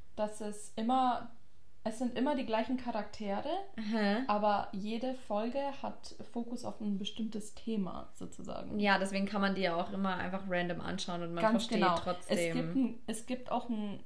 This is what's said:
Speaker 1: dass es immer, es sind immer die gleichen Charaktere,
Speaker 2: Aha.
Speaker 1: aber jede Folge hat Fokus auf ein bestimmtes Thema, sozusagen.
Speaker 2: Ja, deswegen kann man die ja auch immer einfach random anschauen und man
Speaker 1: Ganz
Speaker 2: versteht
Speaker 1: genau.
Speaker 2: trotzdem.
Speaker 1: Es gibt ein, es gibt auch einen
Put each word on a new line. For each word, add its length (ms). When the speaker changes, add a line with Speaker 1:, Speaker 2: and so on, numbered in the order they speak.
Speaker 1:
dass 240
es 340
immer, 560
es 140
sind 180
immer 180
die 100
gleichen 300
Charaktere, 720
Speaker 2:
Aha. 500
Speaker 1:
aber 460
jede 400
Folge 480
hat 340
Fokus 320
auf 160
ein 160
bestimmtes 580
Thema, 600
sozusagen. 640
Speaker 2:
Ja, 200
deswegen 260
kann 160
man 140
die 60
ja 200
auch 120
immer 240
einfach 320
random 320
anschauen 420
und 100
man 100
Speaker 1:
Ganz 100
Speaker 2:
versteht 160
Speaker 1:
genau. 180
Speaker 2:
trotzdem. 400
Speaker 1:
Es 160
gibt 220
ein, 320
es 180
gibt 260
auch 180
einen 360